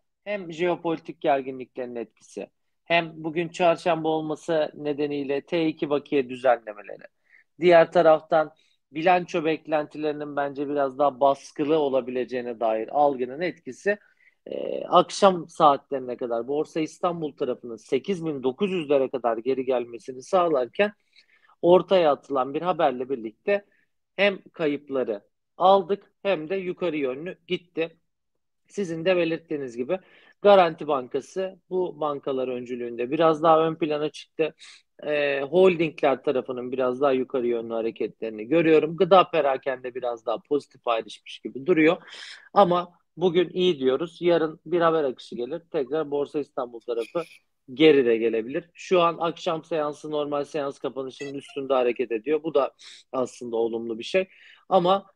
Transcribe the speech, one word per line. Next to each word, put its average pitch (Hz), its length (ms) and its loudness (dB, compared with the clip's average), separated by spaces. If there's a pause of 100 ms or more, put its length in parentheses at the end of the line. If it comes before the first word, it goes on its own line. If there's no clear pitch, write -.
(240)
hem 196 300 -8
jeopolitik 170 680 -4
gerginliklerin 131 760 -4
etkisi, - 520 -12 (380)
hem 165 300 0
bugün 160 340 -6
çarşamba 170 600 0
olması 156 680 -2
nedeniyle 143 680 -4
T 165 260 -2
iki 156 220 -4
bakiye 139 400 -2
düzenlemeleri, 113 760 -2 (560)
diğer 165 320 6
taraftan 156 640 4 (420)
bilanço 175 500 2
beklentilerinin 151 880 -4
bence 143 340 -4
biraz 139 300 -2
daha 139 200 0
baskılı 139 600 2
olabileceğine 123 800 -4
dair 110 320 -2
algının 139 500 0
etkisi, 180 560 -4 (480)
e, - 400 -8
akşam 175 640 2
saatlerine 139 680 0
kadar 117 300 -6
Borsa 147 320 -4
İstanbul 160 520 -4
tarafının 123 440 -6
sekiz 160 500 -4
bin 143 180 -6
dokuz 156 280 -2
yüzlere 143 380 0
kadar 117 280 -2
geri 127 280 -2
gelmesini 123 580 -6
sağlarken 175 680 0 (680)
ortaya 175 500 6
atılan 139 420 -2
bir 156 80 -4
haberle 151 480 0
birlikte 139 560 -4 (500)
hem 196 260 0 (120)
kayıpları 135 680 -4 (360)
aldık 190 560 2 (100)
hem 160 260 -2
de 190 60 -4
yukarı 180 420 -4
yönlü 143 400 -6 (100)
gitti. 170 500 -6 (720)
Sizin 165 380 -6
de 185 120 2
belirttiğiniz 156 600 -4
gibi 135 220 -4 (420)
Garanti 180 460 6
Bankası 147 720 -4 (100)
bu 180 300 -4
bankalar 143 480 -4
öncülüğünde 120 640 -6
biraz 156 320 2
daha 165 240 6
ön 160 80 -4
plana 151 340 -2
çıktı. - 460 -6 (480)
E, 143 380 0
holdingler 156 840 2
tarafının 127 480 -2
biraz 127 300 -2
daha 143 100 4
yukarı 127 360 0
yönlü 117 260 -2
hareketlerini 110 720 -6
görüyorum. 156 520 2
Gıda 180 340 6
perakende 131 640 -2
biraz 120 300 -8
daha 113 120 -2 (120)
pozitif - 380 -4
ayrışmış - 520 -4
gibi 123 260 -12
duruyor. 160 320 4 (560)
Ama 175 400 4 (240)
bugün 170 320 2
iyi 175 300 0
diyoruz. 139 420 -2
Yarın 165 440 0
bir 165 160 0
haber 160 220 2
akışı - 320 -6
gelir. 127 260 -8 (100)
Tekrar 147 400 -4
Borsa 143 280 -4
İstanbul 123 400 -8
tarafı 117 440 -6 (500)
geri 139 320 8
de 117 120 4
gelebilir. 113 560 -2
Şu - 280 0
an 170 180 2
akşam 160 440 -4
seansı 151 480 -6
normal 147 320 -2
seans 139 360 -8
kapanışının 135 540 -10
üstünde 139 400 -4
hareket 123 380 2
ediyor. 131 320 -2
Bu 160 100 -4
da 135 200 2 (380)
aslında 123 440 -6
olumlu 113 440 -4
bir 117 40 -10
şey. 190 240 -2 (420)
Ama, 190 360 2 (100)